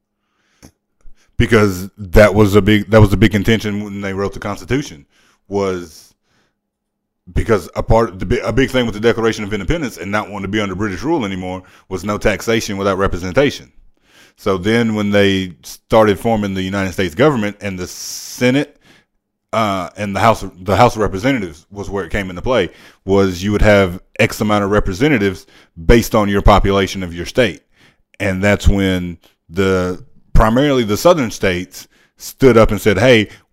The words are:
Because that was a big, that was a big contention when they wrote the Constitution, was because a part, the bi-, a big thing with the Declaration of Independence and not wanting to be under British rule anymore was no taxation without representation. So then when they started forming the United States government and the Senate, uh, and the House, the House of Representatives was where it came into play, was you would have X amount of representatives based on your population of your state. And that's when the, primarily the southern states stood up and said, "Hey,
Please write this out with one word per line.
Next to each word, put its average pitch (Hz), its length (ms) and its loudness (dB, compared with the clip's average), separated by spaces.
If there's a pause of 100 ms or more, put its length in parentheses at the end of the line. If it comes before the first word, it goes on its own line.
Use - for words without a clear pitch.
(1400)
Because 101 600 2
that 101 360 4
was 101 220 4
a 104 60 6
big, 101 280 2
that 110 100 6
was 101 140 6
a 98 40 2
big 107 140 4
contention 104 520 -2
when 101 180 -10
they 98 120 -6
wrote 98 200 -4
the 92 60 -14
Constitution, 95 680 -8 (420)
was 92 680 -6 (1160)
because - 420 0
a 107 80 -4
part, 110 360 0
the 101 60 -8
bi-, 104 180 -2
a 101 100 -4
big 135 180 0
thing 123 140 0
with 107 100 -6
the 104 60 -10
Declaration 113 420 0
of 101 100 -8
Independence 117 440 -6
and 90 140 -10
not 104 180 -4
wanting 98 140 -10
to 95 60 -6
be 107 100 -2
under 98 160 -4
British 92 280 -6
rule 147 220 -2
anymore 92 360 -8 (280)
was 92 140 -8
no 104 140 -4
taxation 110 600 -2
without 98 200 0
representation. 92 760 -2 (680)
So 95 180 -2
then 110 380 0
when 104 160 -2
they 95 520 2
started 107 560 2
forming 104 340 -2
the 95 80 -4
United 95 320 -4
States 87 220 -4
government 110 460 0
and 98 160 -8
the 90 100 -8
Senate, - 920 -4 (760)
uh, 98 440 -2
and 101 180 -6
the 92 40 -4
House, 110 240 2 (160)
the 92 160 -2
House 117 200 4
of 107 60 -4
Representatives 98 720 -4
was 101 180 -12
where 98 160 -6
it 82 60 -14
came 98 180 -4
into 87 120 -12
play, 110 280 0 (360)
was 95 380 2
you 104 80 -2
would 101 120 2
have 98 380 2 (180)
X 110 220 -2
amount 107 220 0
of 98 80 -2
representatives 101 720 0 (400)
based 117 300 4
on 104 140 2
your 101 120 0
population 98 640 2
of 85 120 -10
your 85 100 -10
state. 98 360 -2 (580)
And 95 240 -4
that's 101 240 0
when 92 500 0 (320)
the, 90 560 -2 (280)
primarily 127 500 4
the 104 140 -2
southern 156 340 2
states 92 560 -4 (300)
stood - 400 2
up 107 120 6
and 104 120 -2
said, 101 180 2
"Hey, 113 300 4 (220)